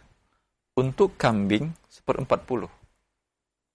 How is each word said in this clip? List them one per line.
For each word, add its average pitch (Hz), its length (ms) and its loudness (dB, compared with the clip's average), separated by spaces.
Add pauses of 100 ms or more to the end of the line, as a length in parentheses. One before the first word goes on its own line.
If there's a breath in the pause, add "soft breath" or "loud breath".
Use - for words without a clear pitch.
(760)
Untuk 135 400 0
kambing, 110 560 0 (160)
seperempat - 560 -2
puluh. 110 240 -6 (1040)